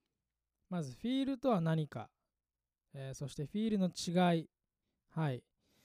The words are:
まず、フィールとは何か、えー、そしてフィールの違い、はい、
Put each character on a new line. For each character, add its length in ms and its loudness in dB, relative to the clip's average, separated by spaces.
ま 120 -4
ず、 120 -8
フ 160 -4
ィ 140 2
ー 20 0
ル 140 -2
と 100 2
は 100 6
何 300 2
か、 200 -12
え 180 -10
ー、 40 -12
そ 120 -8
し 80 -14
て 120 -6
フ 100 -6
ィ 100 0
ー 40 0
ル 80 2
の 100 4
違 500 2
い、 100 -8
は 240 -2
い、 100 -8